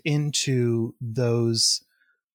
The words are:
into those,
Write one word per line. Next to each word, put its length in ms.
into 960
those, 840